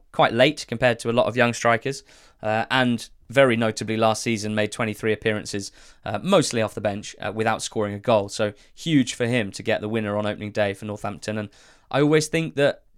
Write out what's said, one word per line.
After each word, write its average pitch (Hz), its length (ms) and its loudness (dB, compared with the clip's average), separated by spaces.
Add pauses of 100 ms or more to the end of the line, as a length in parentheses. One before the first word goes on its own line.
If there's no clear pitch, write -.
(120)
quite - 200 4
late 127 360 4
compared 117 320 0
to 117 100 -4
a - 20 0
lot 120 140 4
of 113 100 -4
young 120 160 4
strikers, 117 520 0 (360)
uh, 110 300 0
and 123 380 2 (200)
very 123 280 4
notably 110 400 -2
last 110 260 2
season 107 320 -2
made 107 180 0
twenty-three 110 400 -2
appearances, 104 600 -4 (320)
uh, 104 180 -4
mostly 151 400 2
off 104 120 -4
the 107 60 -8
bench, 101 400 -6
uh, 101 140 -6
without 110 260 0
scoring 104 320 -4
a 101 60 -6
goal. 101 300 2
So 104 240 -2 (220)
huge 143 400 2
for 120 120 -2
him 113 260 0
to - 100 -12
get 107 180 0
the 104 80 -6
winner 107 280 -2
on 104 100 -2
opening 104 260 -6
day 101 220 0
for 104 100 -16
Northampton. 104 520 -8
And 104 120 -6 (420)
I 135 100 0
always 151 280 4
think 165 260 -4
that 139 300 0 (140)